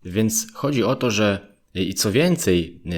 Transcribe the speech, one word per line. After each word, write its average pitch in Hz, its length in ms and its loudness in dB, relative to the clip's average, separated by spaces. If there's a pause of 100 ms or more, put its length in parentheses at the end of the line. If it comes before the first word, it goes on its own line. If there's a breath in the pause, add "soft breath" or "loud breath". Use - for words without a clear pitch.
Więc 107 480 -2
chodzi 139 300 -2
o 127 120 2
to, 127 160 -2
że, 101 360 0 (280)
y, 92 80 0
i 95 100 -2
co 101 180 -2
więcej, 120 680 0 (180)